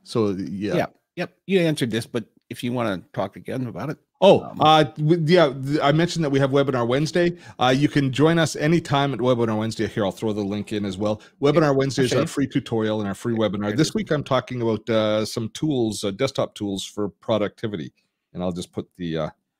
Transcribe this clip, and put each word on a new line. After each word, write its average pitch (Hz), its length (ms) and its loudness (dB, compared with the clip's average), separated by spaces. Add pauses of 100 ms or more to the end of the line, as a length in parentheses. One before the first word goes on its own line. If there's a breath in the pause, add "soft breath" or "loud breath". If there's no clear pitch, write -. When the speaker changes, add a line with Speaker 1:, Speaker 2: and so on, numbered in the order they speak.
Speaker 1:
So 107 280 -2
yeah. 95 440 -4
Speaker 2:
Yeah. 143 100 0 (300)
Yep. 175 220 -10 (100)
You 190 140 4
answered 151 280 0
this, 113 160 -2
but 117 200 -6 (240)
if 117 140 -14
you 120 100 -4
wanna 110 280 -2 (120)
talk 98 240 -6
again 98 300 -8
about 104 220 -8
it. - 80 -10 (240)
Speaker 1:
Oh, 180 220 8
Speaker 2:
Um, - 160 -12
Speaker 1:
uh, 156 240 8
w-, 156 420 0
yeah, 156 280 6
th-, 139 280 -4
I 139 100 4
mentioned 170 340 2
that 143 40 0
we 139 100 2
have 135 120 2
webinar 135 360 2
Wednesday. 165 500 0 (200 loud breath)
Uh, 127 180 4
you 143 120 2
can 139 240 2
join 160 280 4
us 156 160 0
anytime 147 580 2
at 110 60 -6
Webinar 117 380 2
Wednesday. 110 300 -2
Here, 104 180 -2
I'll 92 60 0
throw 110 220 -4
the 104 100 -2
link 101 300 -6
in 104 120 -2
as 92 120 -6
well. 104 240 -2 (200 soft breath)
Webinar 147 200 2
Speaker 2:
Yeah, 147 100 2
Speaker 1:
Wednesday 135 320 0
is 120 100 0
our 127 80 2
Speaker 2:
actually, 165 120 -4
Speaker 1:
free 139 140 -2
tutorial 110 520 -2
and 104 80 -4
our 98 80 -6
free 120 220 -4
Speaker 2:
there, 110 120 2
Speaker 1:
webinar. 101 120 -6
Speaker 2:
there 104 120 -2
it 117 40 -4
Speaker 1:
This 156 120 2
Speaker 2:
is. - 60 -8
Speaker 1:
week, - 160 -4
I'm 143 120 -2
talking 127 380 -2
about, 113 280 -2
uh, 107 360 0
some 110 240 -6
tools, 123 540 -2
uh, 101 80 -2
desktop 120 440 -4
tools 98 300 -6
for 104 240 -6
productivity. 101 840 -4 (400)
And 87 100 -8
I'll 90 100 -2
just 87 180 -10
put - 160 -10 (100)
the, 82 200 -6
uh, 80 120 -4 (300)